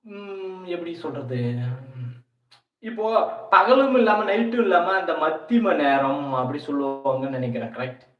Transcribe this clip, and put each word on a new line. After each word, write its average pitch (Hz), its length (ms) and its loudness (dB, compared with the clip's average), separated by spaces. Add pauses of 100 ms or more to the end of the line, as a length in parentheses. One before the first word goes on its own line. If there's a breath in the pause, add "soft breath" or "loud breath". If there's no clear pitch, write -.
ம், 196 640 -12
எப்படி 170 300 -8
சொல்றது? 123 600 -6 (1300)
இப்போ 220 180 -4 (440)
பகலும் 254 440 6
இல்லாம, 214 300 4
நைட்டும் 226 420 2
இல்லாம, 180 260 4
அந்த 185 200 0
மத்தியம 165 640 0
நேரம் 139 580 2
அப்படி 127 240 -2
சொல்லுவாங்கன்னு 135 800 -4
நினைக்கிறேன். 117 340 -6
கரெக்ட்? 127 320 -10 (160)